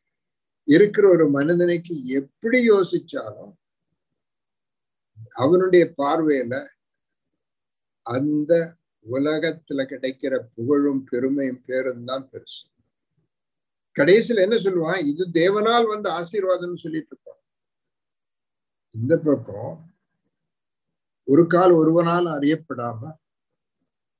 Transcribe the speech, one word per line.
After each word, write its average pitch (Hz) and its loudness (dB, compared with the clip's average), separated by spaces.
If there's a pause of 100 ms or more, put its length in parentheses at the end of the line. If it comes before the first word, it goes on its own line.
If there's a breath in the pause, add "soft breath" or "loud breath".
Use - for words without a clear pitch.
(680)
இருக்கிற 208 6
ஒரு 165 6
மனிதனுக்கு 170 0 (120)
எப்படி 139 -2 (100)
யோசிச்சாலும் 175 -2 (1800)
அவனுடைய 180 4 (120)
பார்வையில 143 0 (1500)
அந்த 151 -2 (540)
உலகத்துல 151 -4
கிடைக்கிற 131 -8 (220)
புகழும் 135 -2
பெருமையும் 131 -4
பேரும் 127 -6
தான் 131 -8
பெருசு. - -20 (1300)
கடைசியில 202 4
என்ன 214 2
சொல்லுவான்? 180 -2
"இது 147 -4
தேவனால் 208 2
வந்த 214 -6
ஆசீர்வாதம்னு" 175 -4
சொல்லிட்டு 156 -10
இருப்பான். - -20 (1500)
இந்த 117 -2
பக்கம் 131 -4 (1600)
ஒரு 147 6
கால் 175 4
ஒருவனால் 170 2
அறியப்படாம 143 -4 (1080)